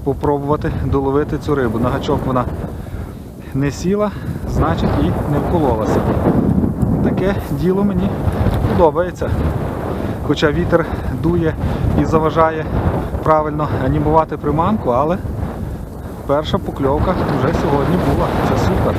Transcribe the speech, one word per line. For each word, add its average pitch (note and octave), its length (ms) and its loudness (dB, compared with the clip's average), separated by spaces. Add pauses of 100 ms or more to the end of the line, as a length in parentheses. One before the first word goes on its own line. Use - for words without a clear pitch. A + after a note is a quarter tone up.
попробувати C#3+ 680 0 (140)
доловити C#3 520 2
цю D3+ 180 0
рибу. A#2 240 0
На B2 100 2
гачок C#3 360 0
вона B2+ 200 0 (1080)
не C#3 180 0
сіла, G3+ 400 0 (380)
значить, - 400 2 (120)
і - 40 2
не - 340 0 (100)
вкололася. A#2 500 2 (1040)
Таке F#3+ 320 2 (160)
діло F3+ 320 0
мені F#3+ 260 2 (600)
подобається. E3+ 600 2 (960)
Хоча D3+ 240 2
вітер E3 340 2 (380)
дує E3 300 2 (480)
і C#3+ 40 2
заважає D#3 600 2 (580)
правильно D3+ 440 2 (180)
анімувати D#3 520 2
приманку, D#3+ 520 0
але D3 280 2 (1080)
перша D3+ 320 0
покльовка D3 540 0
вже D3 420 0
сьогодні C#3 420 0
була. C#3+ 320 0 (200)
Це - 180 0
супер. - 340 2